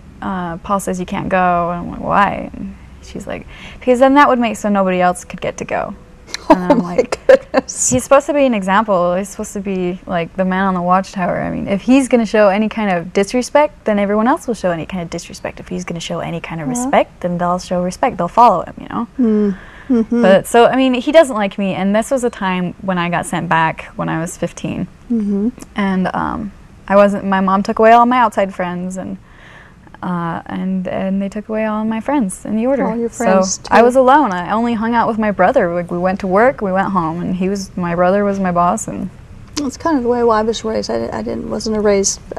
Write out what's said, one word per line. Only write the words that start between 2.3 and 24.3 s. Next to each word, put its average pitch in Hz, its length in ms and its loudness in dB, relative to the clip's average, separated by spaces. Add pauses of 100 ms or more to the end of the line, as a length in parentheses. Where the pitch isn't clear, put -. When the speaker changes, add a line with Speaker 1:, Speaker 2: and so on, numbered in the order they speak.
Speaker 1:
And 196 240 -12 (260)
she's - 240 -16
like, - 200 -12 (320)
"Because 247 200 2
then 269 160 6
that 285 140 6
would 254 100 4
make 220 180 -2
so - 120 -4
nobody 190 320 2
else 180 240 0
could - 160 -16
get - 180 -6
to - 60 -8
go." - 300 -6 (540)
And 185 160 6
Speaker 2:
<laughs> 180 80 2
Oh - 20 6
Speaker 1:
I'm - 40 0
Speaker 2:
my 175 180 -2
Speaker 1:
like, - 300 -2
Speaker 2:
goodness. - 640 0
Speaker 1:
"He's 254 120 0
supposed 277 240 2
to 330 80 -2
be 285 100 4
an 247 100 2
example. 190 600 0
He's 196 140 -4
supposed - 240 -12
to 208 80 -8
be, 185 460 -4
like, 170 300 -4
the 190 80 0
man 185 200 0
on 190 100 0
the 175 80 -4
watchtower. 180 600 0
I 165 80 -4
mean, - 180 -6
if 190 140 -2
he's 254 260 4
gonna 233 180 2
show 214 220 4
any 214 200 0
kind 208 220 -2
of 175 220 -4
disrespect, 254 720 0
then 208 140 2
everyone 208 280 0
else 294 200 0
will 240 80 -2
show 185 160 -2
any - 160 -4
kind 185 160 -8
of 165 80 -10
disrespect. - 500 -12
If - 80 -16
he's 180 160 -8
gonna 170 160 -8
show 165 200 -6
any 160 200 -6
kind 165 200 -10
of 156 60 -6
Speaker 2:
Yeah. 254 80 -4
Speaker 1:
respect, 247 460 0
then 175 180 -4
they'll 175 200 0
show 180 240 -4
respect. 196 340 -2
They'll 175 120 -2
follow 220 360 4
him, - 160 -14
you - 80 -14
know?" 233 180 -6 (120)
Speaker 2:
Mm. 214 380 2 (320)
Mm-hmm. 233 340 2
Speaker 1:
But, 190 240 6
so, 233 200 6
I 240 100 2
mean, 262 180 2
he 247 160 -2
doesn't 285 240 6
like 202 240 -2
me, 196 160 -2
and 190 200 0
this 226 180 0
was 262 100 0
a 240 80 0
time 180 500 -4
when 185 160 -2
I 175 120 0
got 170 180 -2
sent 180 220 -4
back 160 380 0 (100)
when 165 120 -4
I 160 120 -4
was 170 160 -8